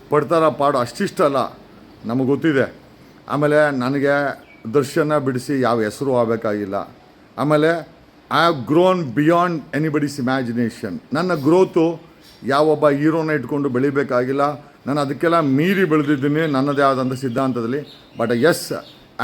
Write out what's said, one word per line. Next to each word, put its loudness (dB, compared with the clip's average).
ಪಡ್ತಾರ 2
ಪಾಡು 0
ಅಷ್ಟಿಷ್ಟಲ್ಲ, -2
ನಮಗೆ 0
ಗೊತ್ತಿದೆ. 0
ಆಮೇಲೆ 2
ನನಗೆ 0
ದರ್ಶನ 0
ಬಿಡಿಸಿ -2
ಯಾವ 2
ಹೆಸರು -2
ಆಗಬೇಕಾಗಿಲ್ಲ. -2
ಆಮೇಲೆ 0
I 2
have -4
grown 4
beyond 2
anybody's -2
imagination. -4
ನನ್ನ 0
ಗ್ರೋತು 2
ಯಾವೊಬ್ಬ 2
ಹೀರೋನ 0
ಇಟ್ಕೊಂಡು -2
ಬೆಳಿಬೇಕಾಗಿಲ್ಲ. 0
ನಾನು -2
ಅದಕ್ಕೆಲ್ಲ 0
ಮೀರಿ 2
ಬೆಳೆದಿದ್ದೀನಿ 0
ನನ್ನದೇ 0
ಆದಂಥ 2
ಸಿದ್ಧಾಂತದಲ್ಲಿ. -4
But 0
yes, 2